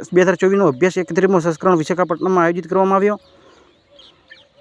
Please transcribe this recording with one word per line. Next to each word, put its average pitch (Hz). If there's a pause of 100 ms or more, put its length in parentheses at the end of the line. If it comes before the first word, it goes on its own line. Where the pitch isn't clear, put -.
(120)
બે 180
હજાર 180
ચોવીસનો 196
અભ્યાસ 160
એકત્રીસમો 180
સંસ્કરણ 170
વિશાખાપટ્ટનમમાં 170
આયોજિત 170
કરવામાં 190
આવ્યો. 202 (1400)